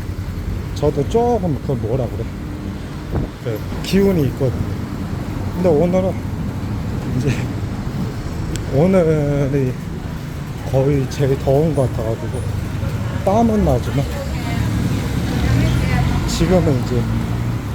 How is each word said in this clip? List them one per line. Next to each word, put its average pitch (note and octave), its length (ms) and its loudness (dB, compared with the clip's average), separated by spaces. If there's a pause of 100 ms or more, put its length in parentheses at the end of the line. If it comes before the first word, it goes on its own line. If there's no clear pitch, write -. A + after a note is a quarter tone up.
(760)
저도 D3 360 0
조금 A3 560 2
그 C#3+ 60 0
뭐라 A#2 340 0
그래, A2 180 -4 (1200)
그 A2 160 -4 (220)
기운이 G3 460 4
있거든요. - 500 -2 (760)
근데 F3+ 140 2
오늘은 F3 460 4 (1040)
이제 C3 120 0 (1400)
오늘이 C#3+ 1000 4 (960)
거의 C3+ 400 2
제일 C3+ 300 0
더운 D3 340 2
것 C3 160 2
같아가지고 A2 500 -4 (840)
땀은 G#3+ 400 4
나지만 B2+ 400 2 (2250)
지금은 D#3+ 460 4
이제 A#2 180 0 (720)